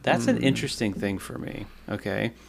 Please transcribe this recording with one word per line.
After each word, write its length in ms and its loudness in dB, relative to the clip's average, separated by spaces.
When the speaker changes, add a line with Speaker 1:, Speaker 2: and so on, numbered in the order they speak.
Speaker 1:
that's 240 2
an 120 4
Speaker 2:
Mm. 40 -2
Speaker 1:
interesting 500 2
thing 260 -2
for 200 -10
me, 280 -8
okay? 440 -2